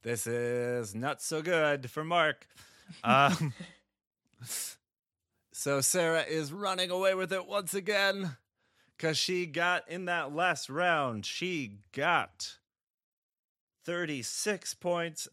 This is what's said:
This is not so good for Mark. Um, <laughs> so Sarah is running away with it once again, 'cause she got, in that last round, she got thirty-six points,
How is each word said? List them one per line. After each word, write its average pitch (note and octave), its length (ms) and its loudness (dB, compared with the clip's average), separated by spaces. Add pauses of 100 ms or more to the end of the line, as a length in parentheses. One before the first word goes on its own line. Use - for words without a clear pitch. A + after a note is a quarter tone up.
This A#2 240 -4
is A#2+ 640 -2
not C3 280 -4
so D#3+ 200 -4
good D3+ 480 2
for D3+ 140 -6
Mark. D#3+ 420 2 (580)
Um, C#3 500 6 (880)
<laughs> - 1080 -14
so C#3 300 0
Sarah E3 420 4
is D3+ 300 -4
running F#3 380 -2
away F#3+ 240 2
with F#3 180 -2
it F#3 140 -4
once G3 260 -4
again, G3 640 0 (600)
'cause D#3+ 200 0
she F3+ 280 0
got, E3+ 440 0
in F3+ 160 -8
that E3 280 -2
last E3 360 0
round, C#3+ 560 2
she C#3+ 540 -6 (120)
got D3 680 -2 (1300)
thirty-six F3 920 -4
points, E3+ 600 -4